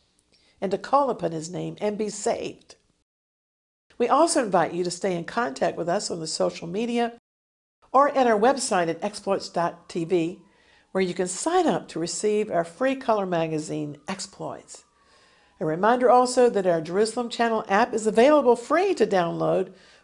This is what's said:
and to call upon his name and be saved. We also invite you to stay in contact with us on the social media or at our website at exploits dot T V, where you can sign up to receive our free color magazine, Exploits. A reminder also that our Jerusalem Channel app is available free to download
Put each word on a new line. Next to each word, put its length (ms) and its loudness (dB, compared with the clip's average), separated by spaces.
and 120 -4
to 60 -2
call 320 0
upon 220 -4
his 180 -8
name 300 -8
and 180 -4
be 120 -4
saved. 680 -6
We 100 0
also 360 2
invite 300 0
you 120 -4
to 60 -4
stay 240 -4
in 100 -6
contact 500 -4
with 140 -6
us 200 -2
on 120 -8
the 60 -8
social 400 -4
media 520 -4
or 180 6
at 180 2
our 120 4
website 480 2
at 160 -4
exploits 460 -4
dot 400 -4
T 160 -4
V, 360 0
where 100 2
you 100 -2
can 140 -2
sign 400 0
up 220 -2
to 100 -8
receive 500 -2
our 140 0
free 320 -2
color 300 -2
magazine, 720 -4
Exploits. 760 -12
A 40 -4
reminder 440 2
also 400 6
that 160 0
our 140 2
Jerusalem 480 -2
Channel 400 -2
app 260 2
is 140 -2
available 480 6
free 380 0
to 120 2
download 680 0